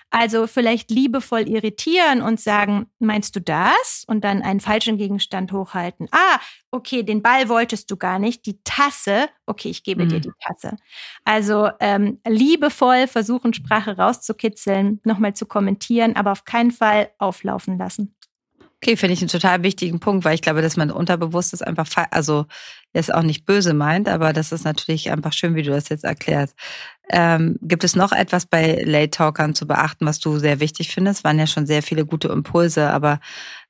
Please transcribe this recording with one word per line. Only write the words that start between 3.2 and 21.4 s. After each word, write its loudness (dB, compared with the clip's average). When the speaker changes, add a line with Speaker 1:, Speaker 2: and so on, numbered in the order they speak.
Speaker 1:
du -4
das?" 0
Und -2
dann 0
einen -2
falschen 0
Gegenstand -4
hochhalten. -6
"Ah, 4
okay, -4
den -2
Ball 4
wolltest 0
du -8
gar -2
nicht, -2
die -8
Tasse. 0
Okay, -8
ich -10
gebe -2
dir 0
Speaker 2:
Mhm. -2
Speaker 1:
die -10
Tasse." -10
Also, 2
ähm, 0
liebevoll 4
versuchen, -2
Sprache -2
rauszukitzeln, 0
nochmal 0
zu -10
kommentieren, 0
aber 0
auf -8
keinen 2
Fall 2
auflaufen -4
lassen. -6
Speaker 2:
Okay, 0
finde 2
ich -2
einen -2
total 2
wichtigen -2
Punkt, 0
weil 2
ich -2
glaube, 0
dass 0
man 0
unterbewusst -2